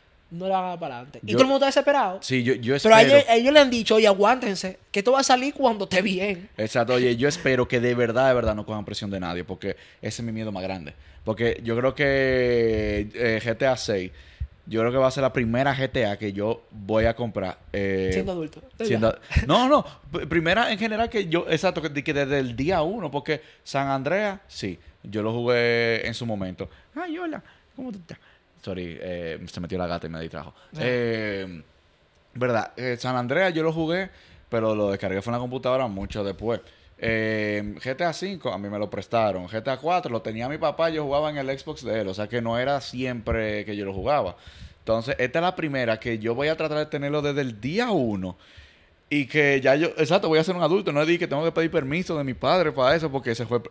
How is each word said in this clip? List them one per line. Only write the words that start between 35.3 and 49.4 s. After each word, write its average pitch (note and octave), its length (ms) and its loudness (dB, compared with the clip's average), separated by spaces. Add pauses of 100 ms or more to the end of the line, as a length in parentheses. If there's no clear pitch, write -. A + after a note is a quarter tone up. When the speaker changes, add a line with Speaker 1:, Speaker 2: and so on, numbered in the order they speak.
Speaker 2:
en A#2 40 -2
la B2 40 -4
computadora B2+ 480 -2
mucho G2 360 -6
después. G2 380 -4 (420)
Eh, G#2+ 760 -2
G C3 180 -6
T F3 80 -2
A D#3+ 80 0
cinco, D3 400 -6
a F#2 60 -6
mí G2+ 100 -8
me G#2 80 -6
lo G#2 100 -2
prestaron. G2 600 -2
G A2 160 -6
T C#3 80 -4
A C3 60 -4
cuatro, E3 340 -2
lo A2+ 100 -4
tenía A2+ 260 -6
mi D3+ 120 -8
papá, D#3+ 320 0
yo D#3 120 -4
jugaba D3 280 0
en D3 60 -8
el C3+ 220 -4
Xbox D3 240 -12
de A2 180 -2
él. G2+ 60 -4
O F#2+ 60 -4
sea G#2 160 -6
que A#2+ 140 -2
no A#2 160 -2
era C#3 200 0
siempre A2+ 840 -4
que G#2 100 -6
yo G2+ 100 -4
lo F#2+ 80 -6
jugaba. G2+ 420 -2 (420)
Entonces, A#2 400 -2
esta B2+ 220 -2
es E3 40 2
la F3+ 120 0
primera C3+ 440 -2
que A#2 200 -4
yo A2+ 160 -2
voy C#3+ 140 0
a D#3+ 80 0
tratar D3+ 200 -2
de D3+ 80 0
tenerlo D3 380 -4
desde C#3+ 180 -2
el A#2 180 -6
día F#3 300 -2
uno. G#2 480 -2 (720)
Y C#3+ 160 0
que C#3 360 2